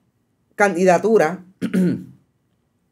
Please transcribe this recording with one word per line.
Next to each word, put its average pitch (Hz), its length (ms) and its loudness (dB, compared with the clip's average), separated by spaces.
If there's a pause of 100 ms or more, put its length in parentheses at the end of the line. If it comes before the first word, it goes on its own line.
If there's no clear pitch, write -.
(540)
candidatura 180 880 0 (160)
<clears throat> 185 400 -2 (920)